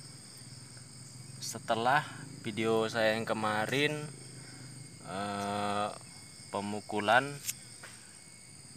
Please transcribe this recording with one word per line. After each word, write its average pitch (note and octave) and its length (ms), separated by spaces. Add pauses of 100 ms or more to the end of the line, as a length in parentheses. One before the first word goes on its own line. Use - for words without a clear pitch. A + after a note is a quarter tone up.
(1400)
setelah A#2 640 (400)
video A2+ 420
saya A2 300
yang A2 100
kemarin, A2 800 (1000)
eh, G2+ 800 (640)
pemukulan, G#2 760 (1500)